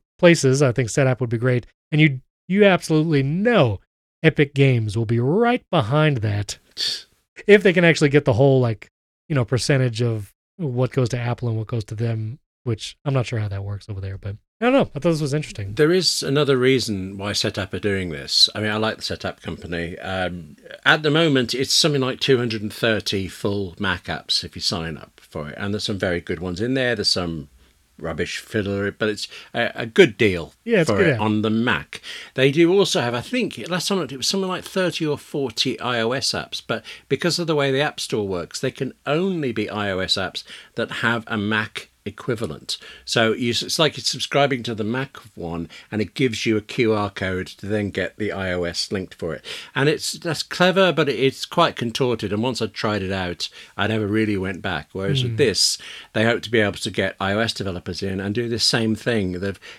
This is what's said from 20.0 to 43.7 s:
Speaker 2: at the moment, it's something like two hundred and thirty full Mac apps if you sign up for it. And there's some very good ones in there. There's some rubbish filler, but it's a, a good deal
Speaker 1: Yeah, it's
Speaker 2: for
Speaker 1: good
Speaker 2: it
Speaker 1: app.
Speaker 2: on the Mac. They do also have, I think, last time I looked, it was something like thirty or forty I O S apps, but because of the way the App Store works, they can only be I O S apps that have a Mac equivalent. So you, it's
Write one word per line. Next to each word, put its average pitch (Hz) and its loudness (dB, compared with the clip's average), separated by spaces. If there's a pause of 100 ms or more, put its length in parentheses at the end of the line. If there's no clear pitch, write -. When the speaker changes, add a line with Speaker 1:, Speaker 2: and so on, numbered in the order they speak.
Speaker 2:
at 156 2
the 151 0
moment, 143 2
it's 127 -2
something 147 2
like 127 -2
two 135 4
hundred 113 -2
and 104 -6
thirty 101 0
full 101 -4
Mac 92 -2
apps - -2
if - -14
you 85 -10
sign 82 -4
up - -20
for - -10
it. 76 -12
And 101 -4
there's 104 -4
some 104 -4
very 90 0
good 85 -6
ones 90 -6
in 123 0
there. 127 0
There's 101 -2
some 82 -2 (500)
rubbish 80 -6
filler, 101 -2
but 110 -2
it's 107 -6 (240)
a, 117 0
a 120 -6
good 117 6
deal 90 0 (120)
Speaker 1:
Yeah, 220 2
it's 156 2
Speaker 2:
for 101 2
Speaker 1:
good 185 4
Speaker 2:
it 147 2
Speaker 1:
app. 110 -2
Speaker 2:
on 107 2
the 110 0
Mac. 113 -2 (320)
They 135 4
do 165 4
also 190 2
have, 120 0
I 120 -4
think, 226 -4 (120)
last 170 -4
time 202 0
I 180 -2
looked, 131 -8
it 135 -10
was 123 -4
something 190 -2
like 180 -6
thirty 175 -2
or 147 0
forty 135 -4
I 120 0
O 113 2
S - -2
apps, - -8
but 113 -4 (240)
because 160 0
of 170 -2
the 160 0
way 139 2
the 135 2
App - -4
Store 107 -2
works, 87 -6
they 131 -2
can 131 -8 (140)
only 156 -2
be 107 -2
I 101 -2
O 92 0
S 92 -2
apps 92 -6 (320)
that 113 -4
have 117 -2
a 113 -4
Mac 107 -2 (200)
equivalent. 107 -8 (280)
So 113 2
you, 120 -2
it's 123 -4